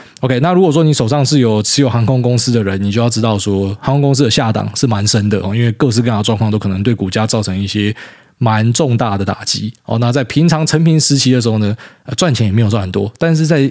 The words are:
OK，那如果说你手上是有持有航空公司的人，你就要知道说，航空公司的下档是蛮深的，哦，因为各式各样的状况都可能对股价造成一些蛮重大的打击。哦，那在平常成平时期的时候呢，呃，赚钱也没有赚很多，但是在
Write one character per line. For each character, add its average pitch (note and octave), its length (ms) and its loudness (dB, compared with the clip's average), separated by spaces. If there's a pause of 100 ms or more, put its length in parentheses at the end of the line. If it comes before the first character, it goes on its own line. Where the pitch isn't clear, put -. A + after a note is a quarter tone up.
(200)
OK， B2+ 180 0
那 E3 140 2
如 F3+ 100 4
果 F3 80 4
说 D#3+ 140 2
你 D3+ 100 2
手 A#2 140 0
上 C#3+ 180 2
是 D3 140 2
有 G#2+ 200 2
持 - 220 0
有 B2+ 80 2
航 A#2 160 0
空 B2+ 160 2
公 A#2+ 160 2
司 B2 140 0
的 A#2 100 0
人， G2 180 -2
你 G2+ 120 -2
就 A#2 80 0
要 A#2+ 100 0
知 A2 100 -4
道 A2+ 160 0
说， G2 440 -2
航 C3+ 160 -2
空 C#3+ 60 2
公 C#3 120 2
司 C3+ 80 2
的 A#2 80 2
下 A2+ 220 0
档 G#2 240 -4
是 C#3 100 0
蛮 G#2 180 -2
深 G#2+ 240 0
的， G2+ 120 0
哦， G2 120 -4
因 A2+ 80 -2
为 A#2 120 2
各 C#3 180 0
式 A2+ 100 0
各 A#2 60 -2
样 A2+ 120 0
的 G#2+ 40 -2
状 G#2+ 160 0
况 A2 100 0
都 G#2 80 0
可 G2+ 120 -4
能 F#2+ 120 -2
对 A#2 140 0
股 F#2+ 160 -4
价 A2 160 -2
造 A2 160 -2
成 F#2+ 180 -4
一 G2 60 -2
些 G#2 260 -2 (460)
蛮 A2 340 2
重 B2+ 240 0
大 G#2 220 -2
的 G2 60 -4
打 - 200 -6
击。 G#2+ 300 -6 (100)
哦， A2+ 140 -4
那 A#2+ 140 0
在 C3+ 100 0
平 D3+ 260 0
常 D#3 160 2
成 D#3 200 0
平 D#3+ 140 4
时 C#3+ 200 2
期 B2+ 140 2
的 B2 80 4
时 A2+ 80 0
候 A2 100 0
呢， G#2 180 0 (280)
呃， B2 100 -10
赚 E3 180 0
钱 A2+ 140 0
也 F#2+ 60 0
没 A2+ 100 2
有 G#2+ 60 2
赚 G#2+ 120 0
很 F#2 120 -6
多， G2+ 260 -4
但 E3 160 2
是 D#3 100 0
在 C#3+ 260 2